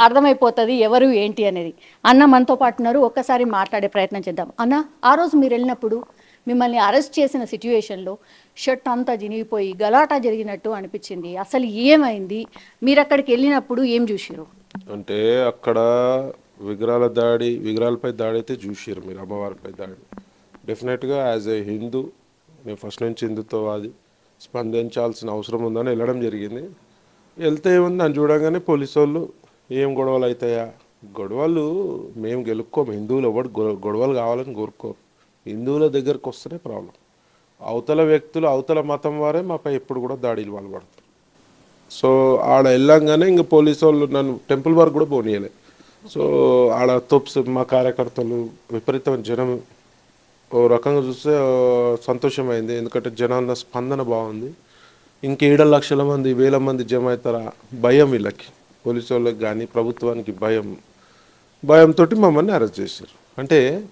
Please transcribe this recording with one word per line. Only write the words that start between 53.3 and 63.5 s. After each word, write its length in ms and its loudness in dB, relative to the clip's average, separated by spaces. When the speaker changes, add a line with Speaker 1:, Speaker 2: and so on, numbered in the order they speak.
Speaker 2:
స్పందన 480 -6
బాగుంది. 520 -6
ఇంక 200 -2
ఏడు 180 6
లక్షల 400 4
మంది, 300 0
వేల 240 2
మంది 280 -2
జమ 240 -2
అవుతారా 440 -4
భయం 300 6
వీళ్ళకి, 340 -4
పోలీసు 280 -4
వాళ్ళకి 240 -2
కానీ 280 -4
ప్రభుత్వానికి 640 -4
భయం. 440 -4
భయంతోటి 500 6
మమ్మల్ని 380 2
అరెస్ట్ 280 -2
చేశారు. 600 -14
అంటే 520 2